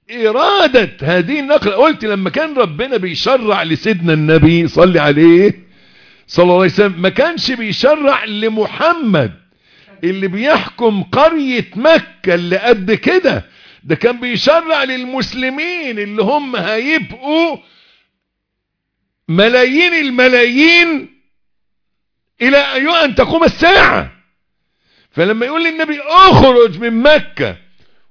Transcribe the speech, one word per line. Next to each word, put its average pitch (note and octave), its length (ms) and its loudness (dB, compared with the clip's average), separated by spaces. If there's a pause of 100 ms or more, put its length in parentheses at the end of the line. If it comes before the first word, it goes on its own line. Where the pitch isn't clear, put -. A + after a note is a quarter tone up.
(120)
إرادة B3+ 920 0
هذه F3+ 380 -2
النقلة. C4+ 360 0
قلت A3+ 300 0
لما G3 240 -4
كان D4+ 280 -4
ربنا A3+ 400 -2
بيشرع G#3 680 -2
لسيدنا E3 500 -2
النبي D#3 540 4
صلي E3+ 320 2
عليه E3 680 4 (600)
صلى - 160 0
الله F3+ 120 4
عليه F#3 100 2
وسلم، F#3 360 0
ما F#3 80 0
كانش C#4+ 420 -2
بيشرع B3+ 760 -2
لمحمد G#3+ 1160 -2 (600)
اللي F#3+ 240 -4
بيحكم G#3+ 760 -2
قرية C#4 720 0
مكة B3 600 0
اللي F3 220 -2
قد G#3+ 340 0
كده، D4+ 540 -2 (380)
ده D#3 120 -2
كان A#3+ 240 -2
بيشرع C#4+ 640 0
للمسلمين C4 1160 -6
اللي G#3 240 -4
هم C4 320 -2
هيبقوا C4+ 1000 -4 (1700)
ملايين B3+ 680 2
الملايين C4+ 1160 2 (1300)
إلى C4+ 160 2 (480)
أن B3 100 -6
تقوم D#4+ 280 0
الساعة. F4 680 2 (1000)
فلما A3 340 -2
يقول D#4 180 -4
للنبي: D#4+ 380 -4
"اخرج C4 800 4
من A#3 220 -2
مكة F#3 560 0 (540)